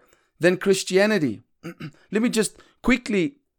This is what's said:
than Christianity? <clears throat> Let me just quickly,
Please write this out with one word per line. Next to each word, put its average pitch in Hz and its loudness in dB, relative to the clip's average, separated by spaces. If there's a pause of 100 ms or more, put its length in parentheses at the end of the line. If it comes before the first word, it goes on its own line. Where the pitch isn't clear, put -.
(400)
than 180 2
Christianity? 190 0 (120)
<clears throat> - -16
Let 208 0
me 240 2
just - -2 (220)
quickly, 202 0 (220)